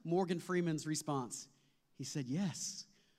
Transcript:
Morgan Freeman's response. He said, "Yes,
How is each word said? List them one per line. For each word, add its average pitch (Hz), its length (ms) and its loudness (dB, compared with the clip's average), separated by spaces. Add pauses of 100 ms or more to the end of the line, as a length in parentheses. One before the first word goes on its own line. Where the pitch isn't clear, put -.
Morgan 175 360 4
Freeman's 170 460 2
response. 143 600 -2 (480)
He 135 80 -8
said, 135 220 -4
"Yes, 160 600 -2 (320)